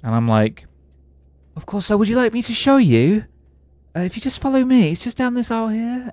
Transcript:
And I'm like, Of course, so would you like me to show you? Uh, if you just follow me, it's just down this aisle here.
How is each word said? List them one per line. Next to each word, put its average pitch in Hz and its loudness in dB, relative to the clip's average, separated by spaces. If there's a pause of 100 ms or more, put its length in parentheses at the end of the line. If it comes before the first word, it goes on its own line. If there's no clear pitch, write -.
And 117 -4
I'm 117 0
like, 110 0 (880)
Of - -16
course, 202 -6
so 214 0
would 208 2
you 226 0
like 240 2
me 233 -4
to 240 -8
show 277 2
you? 170 4 (680)
Uh, 165 -6
if 180 -6
you 226 -12
just - -8
follow 262 0
me, 247 4
it's 170 -6
just 240 -10
down 247 -2
this 247 -4
aisle 226 -4
here. 233 -6